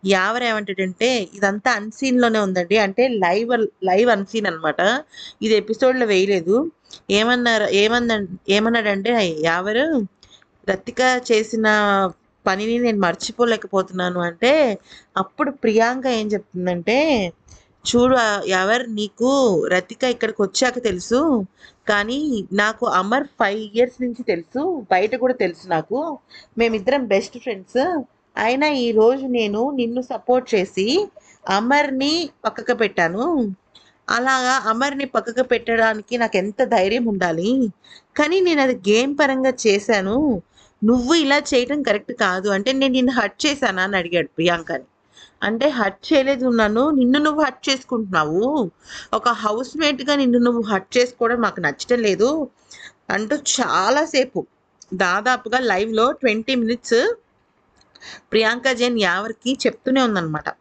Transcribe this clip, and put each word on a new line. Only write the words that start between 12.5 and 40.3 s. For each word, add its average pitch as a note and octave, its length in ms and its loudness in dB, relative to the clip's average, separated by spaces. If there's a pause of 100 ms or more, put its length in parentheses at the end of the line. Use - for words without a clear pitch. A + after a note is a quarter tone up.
నేను A#3 200 0
మర్చిపోలేకపోతున్నాను" F#3+ 1200 -2
అంటే F3 340 0 (640)
అప్పుడు C#4 340 -4
ప్రియాంక A#3 560 0
ఏం A3+ 200 -2
చెప్తుందంటే, F3+ 720 -2 (880)
"చూడు, B3 300 4
ఆ, G#3+ 320 2
యావర్, G#3 420 0
నీకు G#3+ 400 -2 (380)
రతిక F3+ 360 -2
ఇక్కడికి A#3+ 380 -2
వచ్చాక B3 380 0
తెలుసు, A3+ 420 -2 (680)
కానీ G#3+ 320 0 (320)
నాకు G#3+ 360 0
అమర్ G#3 400 0 (120)
ఫైవ్ G#3+ 240 0
ఇయర్స్ A#3 380 -2
నుంచి A#3+ 220 -6
తెలుసు, B3 680 -4
బయట G3 240 2
కూడా B3+ 180 0
తెలుసు F#3 340 -4
నాకు, F3 320 -2 (580)
మేమిద్దరం A#3 480 0
బెస్ట్ G3 320 0
ఫ్రెండ్స్. A#3 460 -4 (520)
అయినా B3+ 320 0
ఈరోజు B3 580 2
నేను A#3 460 -2
నిన్ను B3 300 -2
సపోర్ట్ B3 540 -2
చేసి F#3+ 300 0 (640)
అమర్ని C#4 800 0 (100)
పక్కకు A3 340 -4
పెట్టాను. G3+ 520 -2 (840)
అలాగా B3+ 600 0
అమర్ని C4+ 360 -2
పక్కకు A#3 380 -2
పెట్టడానికి A3+ 760 0
నాకు A3+ 200 0
ఎంత G3+ 260 0
ధైర్యం A3 420 2
ఉండాలి, F3+ 460 -2 (640)
కానీ D#4+ 240 0
నేను E4+ 220 2
అది B3+ 140 2
గేమ్ A3+ 440 0
పరంగా C4 400 2
చేశాను. G3+ 580 0 (640)